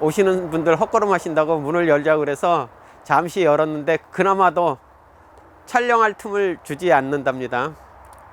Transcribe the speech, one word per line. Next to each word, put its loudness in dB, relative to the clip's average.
오시는 0
분들 0
헛걸음 0
하신다고 0
문을 -2
열자고 2
그래서 -2
잠시 0
열었는데, 0
그나마도 0
촬영할 2
틈을 -4
주지 -2
않는답니다. -2